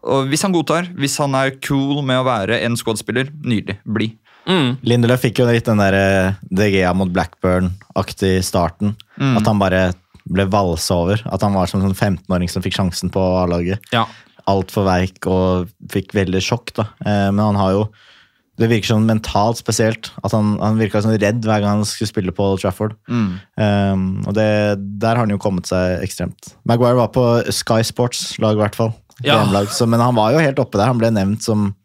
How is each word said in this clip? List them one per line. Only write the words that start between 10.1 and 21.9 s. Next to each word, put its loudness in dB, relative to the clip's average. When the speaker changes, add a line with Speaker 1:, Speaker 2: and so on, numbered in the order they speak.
Speaker 3:
ble 0
valsa 0
over. 0
At -4
han 0
var 2
som -2
en 2
sånn -2
femten-åring -2
som -4
fikk -4
sjansen -2
på -2
A-laget. 0
Speaker 2:
Ja. 0
Speaker 3:
Alt 0
for 0
veik 0
og 0
fikk -4
veldig 0
sjokk -6
da. -2
Eh, 0
men 0
han 2
har 2
jo, 0
det 2
virker 0
sånn 2
mentalt 0
spesielt, -2
at -2
han, 0
han 0
virket 0
sånn 2
redd 0
hver 0
gang 2
han 0
skulle -6